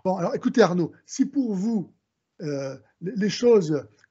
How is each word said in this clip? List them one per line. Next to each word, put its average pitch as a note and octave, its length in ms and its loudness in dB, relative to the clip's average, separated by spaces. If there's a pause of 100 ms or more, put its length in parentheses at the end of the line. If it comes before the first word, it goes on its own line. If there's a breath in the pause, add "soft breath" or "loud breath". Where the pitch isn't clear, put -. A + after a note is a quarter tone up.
Bon, F#3 120 -2
alors F3+ 180 -4
écoutez - 260 2
Arnaud, F3 300 2 (160 soft breath)
si - 180 -2
pour B3 300 -4
vous, G3 360 -4 (500)
euh, C#3 360 -6 (240)
les, F#3+ 140 -8
les G#3 140 0
choses F3 540 4 (280)